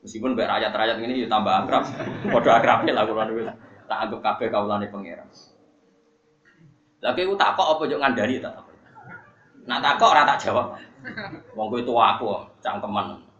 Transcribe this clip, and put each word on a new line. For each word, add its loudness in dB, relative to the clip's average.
Meskipun -4
mbek 0
rakyat-rakyat 0
ngene -2
ya -8
tambah 2
akrab. 2
<laughs> -6
Padha 4
akrabe 4
lah 2
kulo -2
niku. -6
Tak -6
anggap -8
kabeh -4
kawulane -2
pangeran. -14
Lah -2
kowe 0
takok 2
apa -2
njuk -2
ngandani 2
ta? -8
Nak -4
takok 6
ora 8
tak 2
jawab. 0
Wong -4
kowe -2
tuwa 4
aku, -6
cangkeman. -6